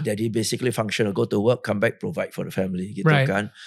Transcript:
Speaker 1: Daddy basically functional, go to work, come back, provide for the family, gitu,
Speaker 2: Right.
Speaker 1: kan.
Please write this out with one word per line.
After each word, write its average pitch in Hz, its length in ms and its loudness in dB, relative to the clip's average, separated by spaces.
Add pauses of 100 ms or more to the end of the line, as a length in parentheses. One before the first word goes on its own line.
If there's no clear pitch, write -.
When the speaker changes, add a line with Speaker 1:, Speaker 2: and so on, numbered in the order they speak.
Speaker 1:
Daddy 107 240 0
basically 113 480 -2
functional, 107 400 0
go - 80 2
to 107 160 0
work, 120 240 2
come 101 160 -2
back, 113 240 0
provide 92 320 -4
for 92 80 -4
the - 80 -8
family, 95 400 -2
gitu, 160 160 -2
Speaker 2:
Right. 147 160 6
Speaker 1:
kan. 104 320 0 (120)